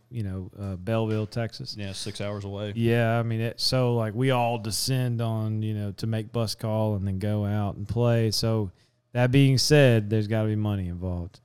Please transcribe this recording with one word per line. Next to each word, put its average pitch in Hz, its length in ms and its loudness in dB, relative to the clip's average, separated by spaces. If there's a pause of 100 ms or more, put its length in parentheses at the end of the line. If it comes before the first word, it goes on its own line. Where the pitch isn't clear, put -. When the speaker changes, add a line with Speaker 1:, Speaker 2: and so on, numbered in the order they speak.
(120)
Speaker 1:
you 117 120 -6
know, 95 360 -8
uh, 98 160 -6
Belleville, 110 500 -2
Texas. 117 520 -8
Speaker 2:
Yeah, 98 160 -8
six - 280 -8
hours 101 240 -6
away. 101 300 -6
Speaker 1:
Yeah, 117 420 2
I 117 60 0
mean, 113 180 -2
it, 117 180 -6
so, 127 360 2
like, 110 180 -2
we 127 180 2
all 120 280 0
descend 120 600 -2
on, 110 420 -2
you 107 100 -2
know, 104 200 -4
to - 140 -8
make 110 240 -2
bus 117 220 -2
call 110 420 0
and 98 120 -2
then 95 100 -2
go 104 280 0
out 101 300 0
and 101 120 -8
play. 117 440 2
So 110 400 0 (420)
that 123 180 2
being 135 260 6
said, 117 520 6
there's 107 180 0
gotta 110 220 0
be 107 60 0
money 104 320 -2
involved. 87 580 -6